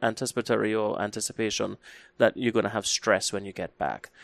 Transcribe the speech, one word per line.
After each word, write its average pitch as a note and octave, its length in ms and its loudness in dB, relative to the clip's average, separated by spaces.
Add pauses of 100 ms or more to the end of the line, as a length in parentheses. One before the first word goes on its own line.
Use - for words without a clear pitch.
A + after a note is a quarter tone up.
anticipatory A2+ 720 0
or G#2+ 260 0
anticipation G#2 760 -4 (420)
that A#2 180 6
you're A#2+ 140 2
gonna G#2+ 180 2
have G#2+ 160 -2
stress - 480 2
when G2 100 -4
you G2 80 -8
get F2+ 280 -8
back. - 320 -4 (120)